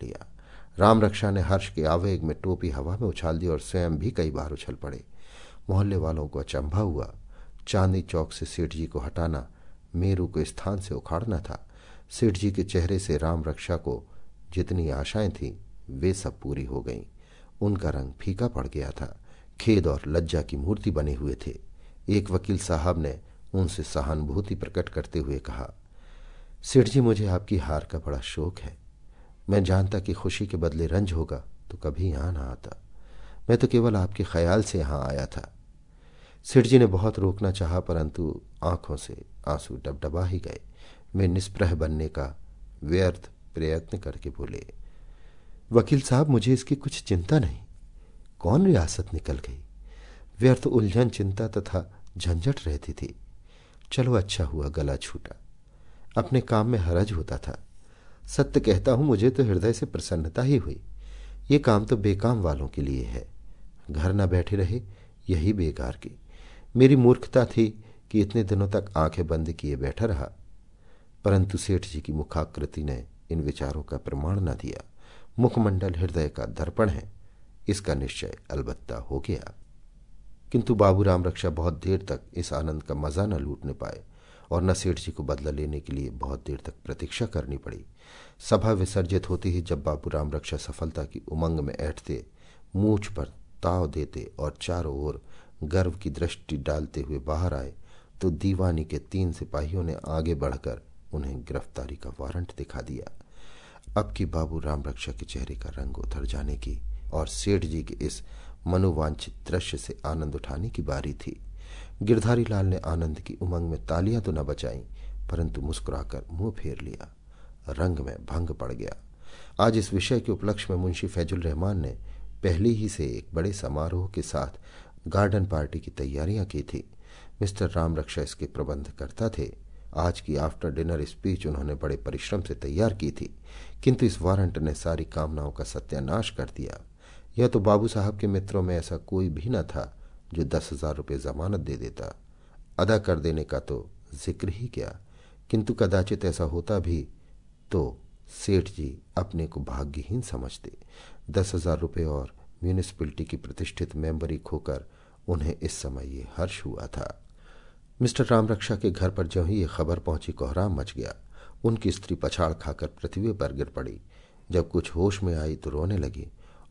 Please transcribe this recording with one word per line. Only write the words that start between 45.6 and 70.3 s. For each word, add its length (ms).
"वकील 280
साहब, 280
मुझे 240
इसकी 240
कुछ 260
चिंता 360
नहीं। 220
कौन 260
रियासत 480
निकल 180
गई? 320
व्यर्थ 260
उलझन, 420
चिंता 400
तथा 440
झंझट 480
रहती 260
थी। 240
चलो, 220
अच्छा 300
हुआ 240
गला 280
छूटा। 400
अपने 220
काम 260
में 120
हरज 340
होता 260
था। 200
सत्य 340
कहता 320
हूं, 120
मुझे 260
तो 140
हृदय 280
से 140
प्रसन्नता 560
ही 140
हुई। 260
ये 80
काम 260
तो 120
बेकाम 440
वालों 280
के 140
लिए 220
है। 240
घर 220
न 140
बैठे 300
रहे, 260
यही 240
बेकार 400
की। 260
मेरी 200
मूर्खता 480
थी 400
कि 100
इतने 240
दिनों 260
तक 260
आंखें 300
बंद 260
किए 240
बैठा 300
रहा।" 260